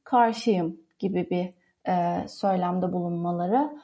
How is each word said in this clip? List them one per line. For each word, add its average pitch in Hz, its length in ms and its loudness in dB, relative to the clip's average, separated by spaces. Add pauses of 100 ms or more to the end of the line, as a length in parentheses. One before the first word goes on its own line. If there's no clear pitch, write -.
karşıyım." 226 760 2 (220)
gibi 185 300 -2
bir, 180 240 -2 (380)
e, 175 360 0
söylemde 180 640 0
bulunmaları 175 760 -2 (140)